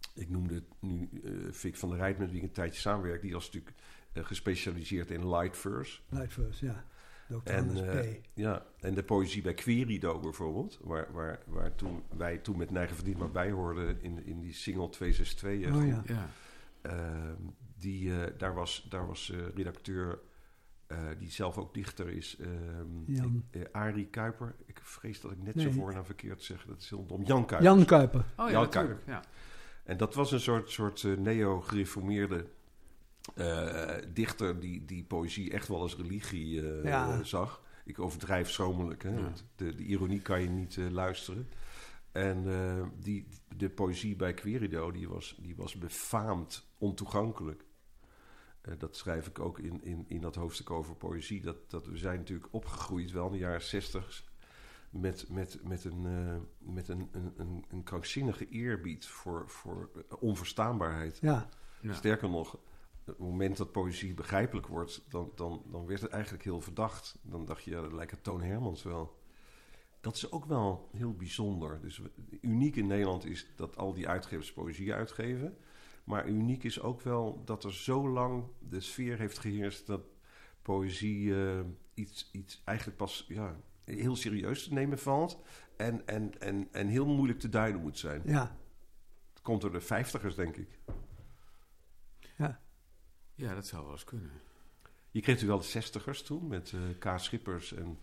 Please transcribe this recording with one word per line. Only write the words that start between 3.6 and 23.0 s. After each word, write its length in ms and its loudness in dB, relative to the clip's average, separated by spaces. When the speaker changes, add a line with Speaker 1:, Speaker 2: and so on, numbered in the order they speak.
Speaker 1:
eh, 120 -2
gespecialiseerd 840 -2
in 180 0
light 280 4
verse. 420 -4
Speaker 2:
Light 240 -4
verse, 320 0
ja. 200 -2
Dokter 280 -2
Speaker 1:
En, 120 4
Speaker 2:
Anders 140 2
Speaker 1:
eh, 180 2
Speaker 2:
P. 340 -2
Speaker 1:
ja, 320 0
en 140 0
de 100 2
poëzie 380 4
bij 120 2
Querido 680 2
bijvoorbeeld, 640 -2
waar, 300 -2
waar, 320 -4
waar 300 4
toen, 280 2
wij 200 0
toen 200 -2
met 140 0
Neigen 240 2
van 100 -2
Dietmar 260 0
bij 200 2
hoorden 500 2
in, 240 -4
in 140 -4
die 140 -6
single 360 -2
tweehonderdzesenenzeventig, 1120 6
Speaker 2:
Oh, 60 -6
ja. 80 0
Speaker 3:
Ja. 140 -2
Speaker 1:
ehm, 540 -4
die, 460 0
eh, 140 -2
daar 160 0
was, 360 -2
daar 180 -4
was, 240 -6
eh, 60 -4
redacteur, 640 -2
eh, 100 -6
die 120 -8
zelf 260 -2
ook 160 -6
dichter 360 -4
is, 300 -6
ehm, 100 -4